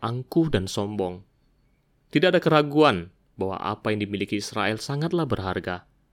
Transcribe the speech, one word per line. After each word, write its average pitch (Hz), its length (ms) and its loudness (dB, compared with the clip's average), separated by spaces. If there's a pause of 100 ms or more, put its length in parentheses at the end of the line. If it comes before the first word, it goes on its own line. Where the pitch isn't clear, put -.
angkuh 131 480 0
dan 95 160 0
sombong. 101 560 -4 (880)
Tidak 151 160 4
ada 180 80 4
keraguan 147 720 4 (320)
bahwa 95 160 -2
apa 107 320 -4
yang 104 160 0
dimiliki 101 320 -4
Israel 104 400 -2
sangatlah 156 480 -2
berharga. 92 640 -4 (240)